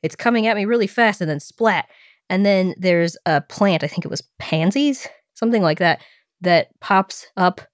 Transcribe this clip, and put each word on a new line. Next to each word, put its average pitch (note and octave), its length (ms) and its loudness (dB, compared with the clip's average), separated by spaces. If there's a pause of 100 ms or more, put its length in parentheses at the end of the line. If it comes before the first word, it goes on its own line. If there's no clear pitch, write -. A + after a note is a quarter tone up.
it's D#3+ 140 -4
coming A#3 320 0
at A3+ 80 2
me G3+ 100 -2
really A3+ 220 0
fast." A3 340 0
And D#3+ 80 -2
then D3 100 -4
splat. G3+ 480 -2 (420)
And F#3+ 160 2
then F#3+ 320 2
there's F3 380 0 (100)
a D3+ 160 2
plant, F#3 420 0
I C#3 40 -6
think - 180 -6
it D#3+ 60 -10
was - 120 -8 (160)
pansies, C4 680 -2 (280)
something A3+ 260 0
like E3 180 2
that, E3+ 220 0 (400)
that E3+ 280 2 (100)
pops - 480 -2 (100)
up G3+ 240 0 (120)